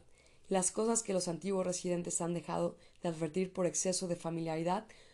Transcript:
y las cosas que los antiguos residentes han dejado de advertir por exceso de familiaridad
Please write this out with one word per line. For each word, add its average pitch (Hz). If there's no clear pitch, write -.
y 190
las 185
cosas 226
que 202
los 180
antiguos 185
residentes 175
han 170
dejado 170
de 175
advertir 165
por 185
exceso 180
de 170
familiaridad 165